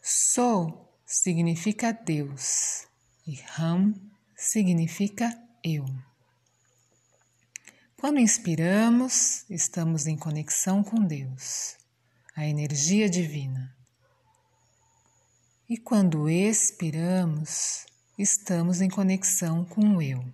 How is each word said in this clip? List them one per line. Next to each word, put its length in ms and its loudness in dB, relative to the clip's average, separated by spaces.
So 840 0
significa 840 0
Deus 960 -4
e 80 -10
Ram 580 0
significa 1040 0
eu. 220 -4
Quando 220 2
inspiramos, 1300 2
estamos 560 -2
em 120 -2
conexão 680 -2
com 200 0
Deus, 760 -6
a 100 -4
energia 640 2
divina. 680 -4
E 100 -4
quando 520 2
expiramos, 1600 0
estamos 640 0
em 80 4
conexão 760 0
com 300 4
o 60 0
eu. 220 -2